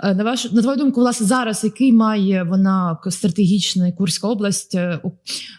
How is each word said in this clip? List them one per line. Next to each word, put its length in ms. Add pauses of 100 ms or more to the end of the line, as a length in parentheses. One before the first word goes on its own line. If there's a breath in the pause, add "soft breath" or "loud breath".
Е, 120
на 80
вашу, 320
на 60
твою 160
думку, 240
власне, 260
зараз 360
який 300
має 500
вона 600
к-, 80
стратегічний 800
Курська 360
область, 480
е, 280
у-, 80 (480 loud breath)